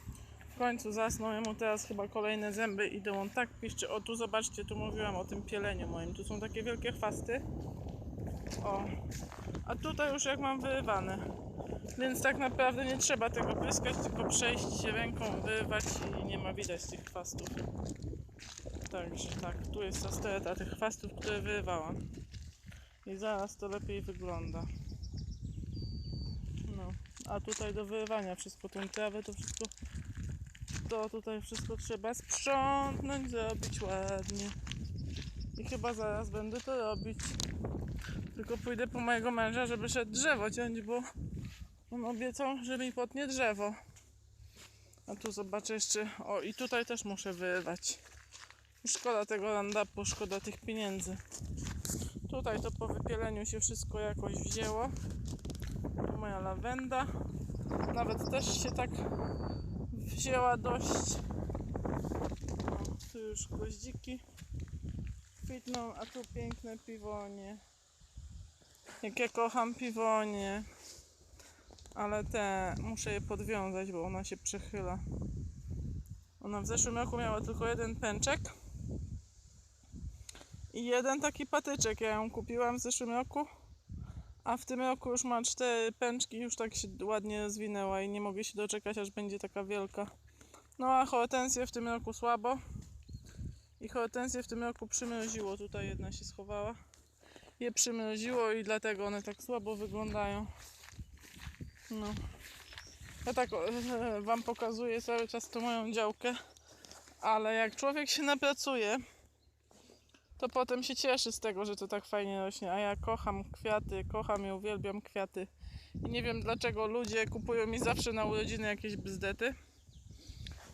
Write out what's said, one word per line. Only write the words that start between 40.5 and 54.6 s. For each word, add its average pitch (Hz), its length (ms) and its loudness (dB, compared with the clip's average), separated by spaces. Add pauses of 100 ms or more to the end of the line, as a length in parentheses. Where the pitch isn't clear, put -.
ciąć, 233 300 0
bo 233 220 0 (880)
on 240 140 -2
obiecał, 247 600 0
że 254 140 0
mi 254 140 0
potnie 254 340 0
drzewo. 214 480 4 (1300)
A 208 80 -8
tu 202 180 -4
zobaczę 202 420 -2
jeszcze, 214 360 0 (140)
o, 196 160 0
i 196 140 -2
tutaj 240 320 0
też 233 180 -2
muszę 196 280 -2
wyrywać. 180 640 0 (880)
Szkoda 226 400 4
tego 214 280 2
roundupu, 202 500 2
szkoda 196 360 0
tych 202 200 -6
pieniędzy. 190 560 -2 (1120)
Tutaj 233 300 0
to 226 100 -2
po - 180 -2
wypieleniu 220 580 0
się 220 140 -2
wszystko 214 400 0
jakoś 208 320 0
wzięło. 220 560 0 (1200)